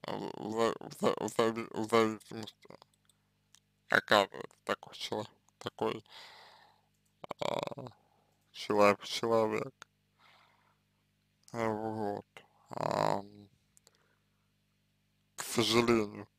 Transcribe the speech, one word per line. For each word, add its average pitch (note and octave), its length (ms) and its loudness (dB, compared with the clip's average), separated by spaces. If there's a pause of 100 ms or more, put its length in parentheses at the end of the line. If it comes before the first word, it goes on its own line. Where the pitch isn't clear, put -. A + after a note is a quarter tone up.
в - 480 -6 (100)
за-, A2+ 200 4
в - 200 -14
за-, - 200 2
в G#2+ 160 -2
зави-, A2+ 340 0
в G#2+ 180 -4
зависимости A2 800 0 (1200)
оказывается - 760 2
такой - 300 -6
чело-, - 320 -6 (320)
такой, A2 460 -6 (1400)
а, - 460 -6 (680)
чело-, G2+ 520 6
человек. A2+ 680 0 (1800)
Вот. A2 760 -4 (440)
Ам, G2+ 760 -2 (1900)
к - 80 -10
сожалению. A2 840 2 (120)